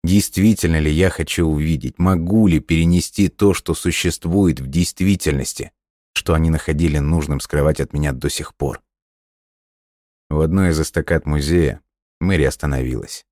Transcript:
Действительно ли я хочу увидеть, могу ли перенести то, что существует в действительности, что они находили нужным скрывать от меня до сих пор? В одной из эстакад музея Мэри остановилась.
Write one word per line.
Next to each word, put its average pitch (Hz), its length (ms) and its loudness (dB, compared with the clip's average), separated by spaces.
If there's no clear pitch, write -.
Действительно 95 720 2
ли 76 120 0
я 87 180 2
хочу 82 380 -2
увидеть, 76 500 -2
могу 92 480 2
ли 82 140 4
перенести 85 680 2
то, 98 280 2
что - 180 -6
существует 85 880 0
в 65 80 -8
действительности, 76 1040 -2
что - 220 -2
они 80 160 2
находили 78 480 0
нужным 73 400 0
скрывать 76 400 0
от 67 120 -4
меня 73 220 -2
до 65 160 -4
сих - 240 -10
пор? - 300 -6
В 76 120 0
одной 90 280 2
из 78 100 0
эстакад 80 460 -2
музея 73 560 0
Мэри 87 240 0
остановилась. 64 880 -4